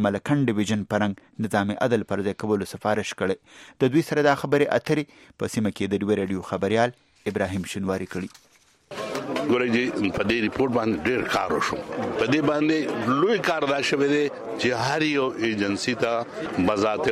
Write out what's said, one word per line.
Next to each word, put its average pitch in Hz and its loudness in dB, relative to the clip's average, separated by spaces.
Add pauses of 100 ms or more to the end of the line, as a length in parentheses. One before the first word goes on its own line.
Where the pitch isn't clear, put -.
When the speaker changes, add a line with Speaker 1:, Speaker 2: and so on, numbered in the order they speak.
Speaker 1:
ملکنډ 123 0
ډیویژن 104 0
په 104 2
رنګ 104 -6
نظام 101 0 (100)
عدل 117 0
پر 95 -4
ځای 98 -4 (100)
کولو 104 0
سفارش 104 -2
کړی. 95 0 (480)
د 127 2
دوی 160 4
سره 147 2
دا 139 6
خبرې 143 2 (140)
اترې - -4
په - -4
سیمه 107 0
کې 98 -2
د 101 0
ډیوه 101 2
راډیو 95 -6
خبریال 107 0 (340)
ابراهیم 95 -2
شینواري 95 -4
کړي. 92 -6 (1160)
Speaker 2:
ګورئ 123 2
جی، 123 2 (320)
په 104 0
دې 117 2
ریپورت 123 0
باندې 110 2 (100)
ډېر 123 0 (100)
کار 95 0
وشو. - -2 (420)
په 110 4
دې 156 4
باندې 151 2 (440)
لوی 208 4 (100)
کار 160 0
دا 139 2 (100)
شوی 143 2
دی 147 4 (380)
چې 120 2 (160)
هر 147 0
یو 143 2 (220)
ایجنسي 101 0
ته 117 0 (580)
بذات 107 2